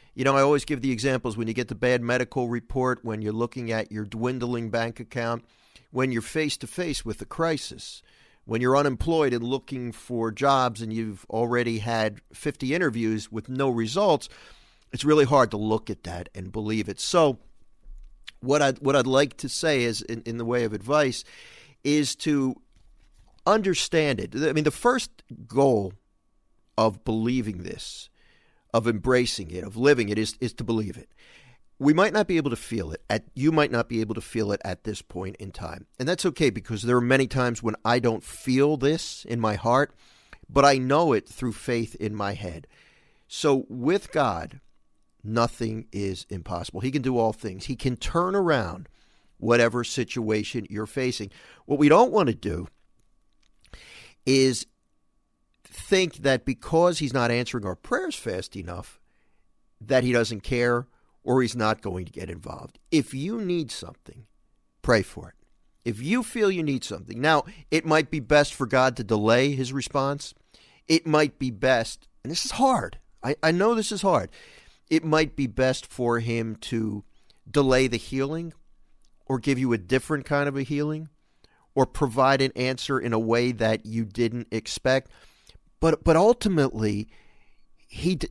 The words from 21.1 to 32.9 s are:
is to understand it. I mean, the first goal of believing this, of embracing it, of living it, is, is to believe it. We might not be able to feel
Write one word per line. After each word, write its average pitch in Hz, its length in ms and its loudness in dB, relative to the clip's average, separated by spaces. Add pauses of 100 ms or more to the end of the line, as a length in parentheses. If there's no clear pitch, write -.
is 147 320 0
to 139 400 0 (880)
understand 170 720 2
it. - 160 -8
I 139 180 0
mean, 156 120 0
the 151 80 2
first - 500 0 (240)
goal 113 460 2 (840)
of 110 280 0
believing 110 580 -2
this, - 460 -14 (640)
of 113 140 2
embracing 117 640 0
it, 87 140 -10
of 101 120 -12
living 123 340 4
it, 104 60 0
is, 107 240 -4
is 123 140 -4
to - 80 -8
believe 110 340 -4
it. - 140 -20 (680)
We 143 120 4
might 185 200 4
not 208 160 2
be 185 80 2
able 143 140 0
to 117 60 -4
feel 90 360 -6